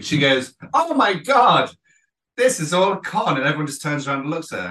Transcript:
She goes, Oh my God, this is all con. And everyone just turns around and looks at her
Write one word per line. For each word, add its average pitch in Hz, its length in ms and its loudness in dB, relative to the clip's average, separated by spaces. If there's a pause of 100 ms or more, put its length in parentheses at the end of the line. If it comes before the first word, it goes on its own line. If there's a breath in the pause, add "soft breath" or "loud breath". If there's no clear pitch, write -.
She 151 180 -2
goes, 135 360 2 (200)
Oh 330 200 2
my 262 200 2
God, 180 560 2 (640)
this 254 240 2
is 156 120 -4
all 190 240 2
con. 180 400 -2
And 131 100 -2
everyone 151 200 -2
just - 160 -10
turns 143 240 -4
around 139 140 -4
and 127 100 -8
looks 127 220 -6
at - 80 -8
her 92 100 -10